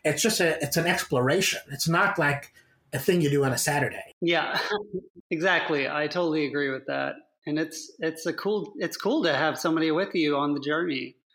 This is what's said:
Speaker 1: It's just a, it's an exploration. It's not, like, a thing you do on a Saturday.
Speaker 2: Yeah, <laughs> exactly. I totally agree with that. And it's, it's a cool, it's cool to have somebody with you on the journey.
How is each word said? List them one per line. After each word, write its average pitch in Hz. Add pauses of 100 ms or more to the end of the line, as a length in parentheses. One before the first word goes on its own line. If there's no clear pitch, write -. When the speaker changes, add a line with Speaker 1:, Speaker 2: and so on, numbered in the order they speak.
Speaker 1:
It's 147
just 220
a, 165
it's 143
an 170
exploration. 156 (100)
It's 139
not, 185
like, 143 (400)
a 135
thing 180
you 147
do 139
on 127
a 117
Saturday. 143
Speaker 2:
Yeah, 165 (340)
<laughs> -
exactly. 160
I 151
totally 156
agree 143
with 131
that. 139 (300)
And 151
it's, -
it's 160
a 165
cool, 202
it's -
cool 254
to 160
have 143
somebody 160
with 180
you 147
on 147
the 143
journey. 143 (200)